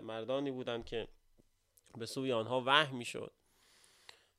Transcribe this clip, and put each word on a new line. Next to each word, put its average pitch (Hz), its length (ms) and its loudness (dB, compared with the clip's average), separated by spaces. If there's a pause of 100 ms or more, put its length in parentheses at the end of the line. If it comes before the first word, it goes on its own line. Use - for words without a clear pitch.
مردانی 113 500 -2
بودند 120 340 -4
که 113 220 -4 (880)
به 113 80 -6
سوی 131 260 -2
آنها 120 340 2
وحی 139 300 6
می‌شد. 113 360 -8 (1080)